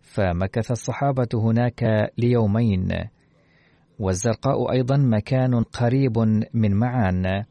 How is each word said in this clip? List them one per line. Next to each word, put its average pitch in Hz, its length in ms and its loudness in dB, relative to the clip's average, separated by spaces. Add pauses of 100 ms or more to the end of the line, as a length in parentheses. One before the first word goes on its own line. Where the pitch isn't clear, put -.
فمكث 95 680 -4
الصحابة 131 640 -4
هناك 113 840 0
ليومين، 110 720 2 (1080)
والزرقاء 107 720 -2
أيضًا 127 240 0
مكان 127 680 2
قريب 120 560 0 (360)
من 107 200 2
معان. 98 760 0